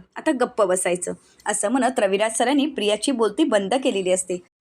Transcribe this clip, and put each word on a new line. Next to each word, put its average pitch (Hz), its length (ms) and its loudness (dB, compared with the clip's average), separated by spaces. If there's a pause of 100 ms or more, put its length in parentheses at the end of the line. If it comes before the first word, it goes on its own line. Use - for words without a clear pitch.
(160)
आता - 140 -2 (100)
गप्प 240 220 0
बसायचं," 180 500 0 (340)
असं 208 220 -2
म्हणत 254 300 0
रविराज 214 400 0
सरांनी 262 280 2
प्रियाची 208 460 -2
बोलती 226 320 0
बंद 208 300 0
केलेली 196 380 0
असते. 180 260 -2 (220)